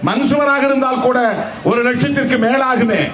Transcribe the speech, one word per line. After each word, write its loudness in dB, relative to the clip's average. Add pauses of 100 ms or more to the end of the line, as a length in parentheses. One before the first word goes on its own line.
மண் 0
சுவராக 2
இருந்தால் 0
கூட 2 (520)
ஒரு 2
லட்சத்திற்கு 0
மேலாகுமே. 0 (140)